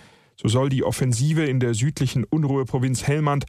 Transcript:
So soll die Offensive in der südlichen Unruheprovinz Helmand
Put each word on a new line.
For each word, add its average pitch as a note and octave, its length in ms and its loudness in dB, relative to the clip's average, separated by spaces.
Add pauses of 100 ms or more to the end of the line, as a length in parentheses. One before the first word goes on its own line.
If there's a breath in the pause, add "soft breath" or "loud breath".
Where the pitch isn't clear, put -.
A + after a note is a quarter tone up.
(400 loud breath)
So - 80 -2
soll B2+ 220 2
die C3+ 160 0
Offensive C3+ 580 0
in C3 160 0
der A#2+ 140 2
südlichen B2+ 500 -2
Unruheprovinz C3+ 800 0
Helmand C#3+ 460 0